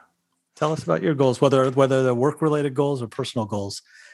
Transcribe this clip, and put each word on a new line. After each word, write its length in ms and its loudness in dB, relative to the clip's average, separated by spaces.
Tell 160 -2
us 100 -6
about 200 0
your 120 0
goals, 260 2
whether, 300 4
whether 320 2
they're 120 2
work-related 600 0
goals 280 -2
or 40 -8
personal 400 -6
goals. 360 -8